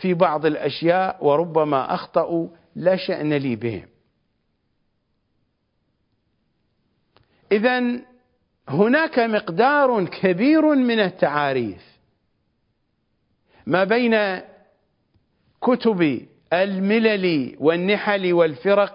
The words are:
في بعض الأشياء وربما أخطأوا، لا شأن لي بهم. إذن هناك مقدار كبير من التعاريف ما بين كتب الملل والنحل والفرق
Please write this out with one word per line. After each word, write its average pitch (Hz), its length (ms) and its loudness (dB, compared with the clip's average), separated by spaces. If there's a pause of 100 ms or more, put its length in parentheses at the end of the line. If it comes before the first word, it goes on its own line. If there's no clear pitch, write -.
في 185 120 0
بعض 160 320 0
الأشياء 160 800 -2
وربما 151 680 0
أخطأوا، 165 540 -4 (280)
لا 165 200 0
شأن 156 380 -4
لي 135 220 -2
بهم. 110 320 -8 (3750)
إذن 247 540 -2 (640)
هناك 240 500 0
مقدار 226 840 0
كبير 285 680 2
من 240 240 2
التعاريف 143 1000 -2 (1700)
ما 175 180 0
بين 214 580 0 (1200)
كتب 185 640 0 (280)
الملل 190 1080 0
والنحل 185 760 0
والفرق 190 600 0